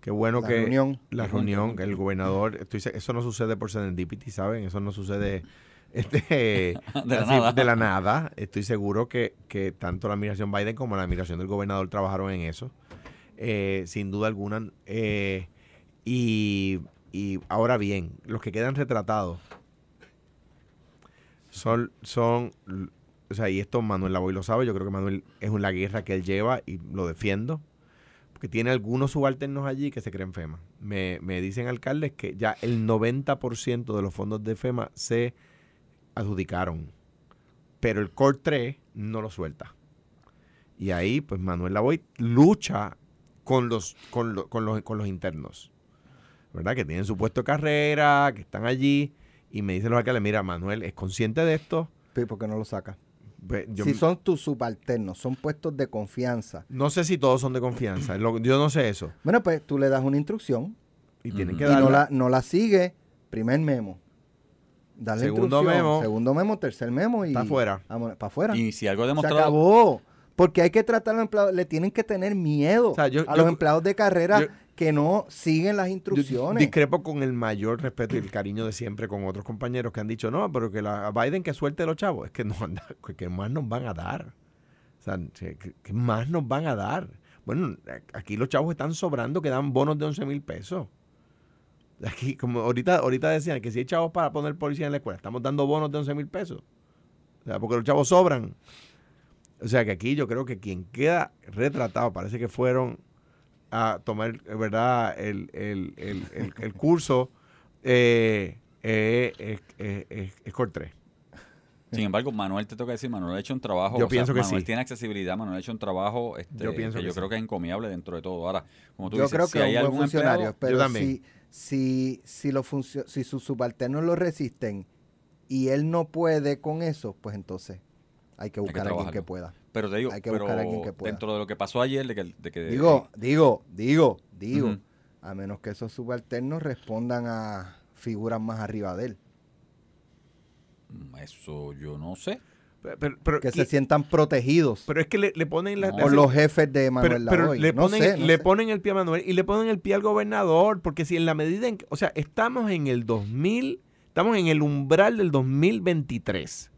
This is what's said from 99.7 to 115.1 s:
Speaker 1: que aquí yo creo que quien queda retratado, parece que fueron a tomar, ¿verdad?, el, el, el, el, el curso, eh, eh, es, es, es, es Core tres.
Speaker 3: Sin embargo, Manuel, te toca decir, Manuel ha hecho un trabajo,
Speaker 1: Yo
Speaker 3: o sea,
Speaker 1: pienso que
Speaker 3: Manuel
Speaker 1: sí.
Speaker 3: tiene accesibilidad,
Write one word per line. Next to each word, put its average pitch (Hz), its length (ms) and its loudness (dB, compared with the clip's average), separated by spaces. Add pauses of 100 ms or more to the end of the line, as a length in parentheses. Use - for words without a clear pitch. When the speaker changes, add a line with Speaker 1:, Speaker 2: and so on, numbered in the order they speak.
Speaker 1:
que 107 80 -2
aquí 107 220 -2
yo 143 140 -2
creo 123 180 -4
que 120 140 -10
quien 92 240 -8
queda 151 480 0 (160)
retratado, 117 680 -2
parece 101 240 -8
que 117 100 -4
fueron 127 520 0 (720)
a 110 320 0
tomar, 113 400 -4
¿verdad?, 110 760 0
el, 101 340 -6
el, 98 440 -6
el, 98 260 -8 (120)
el, 98 240 -8
el 110 160 -8
curso, 143 560 2 (500)
eh, 113 800 4 (240)
eh, 110 560 2
es, 104 220 -8 (180)
es, 101 300 -6
es, 98 240 -10 (120)
es - 80 -14
Core 117 180 -2
tres. 80 200 -10 (1000)
Speaker 3:
Sin 113 120 -2
embargo, 107 280 0
Manuel, 104 360 -4
te 117 80 -16
toca 123 160 -6
decir, 120 180 -6
Manuel 92 280 -4
ha - 20 -4
hecho 135 160 -8
un 131 60 -6
trabajo, 98 360 0
Speaker 1:
Yo 117 80 2
Speaker 3:
o - 40 -4
sea, 127 60 0
Speaker 1:
pienso 123 200 2
que 123 60 2
Speaker 3:
Manuel 95 200 0
Speaker 1:
sí. 85 40 -6
Speaker 3:
tiene 113 160 -2
accesibilidad, 107 540 -6